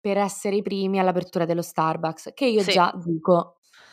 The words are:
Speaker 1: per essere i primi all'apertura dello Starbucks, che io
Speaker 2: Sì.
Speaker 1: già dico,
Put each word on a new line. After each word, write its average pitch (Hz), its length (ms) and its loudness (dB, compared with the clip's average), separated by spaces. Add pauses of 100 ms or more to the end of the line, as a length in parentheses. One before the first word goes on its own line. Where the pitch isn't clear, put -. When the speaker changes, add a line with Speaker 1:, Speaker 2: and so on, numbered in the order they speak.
Speaker 1:
per 196 160 -2
essere 196 400 -2
i 208 60 -2
primi 196 380 -2
all'apertura 180 440 0
dello 170 180 -2
Starbucks, 160 720 -4
che 277 120 -2
io 214 160 2
Speaker 2:
Sì. 190 80 -2
Speaker 1:
già 180 260 4
dico, 170 600 0 (360)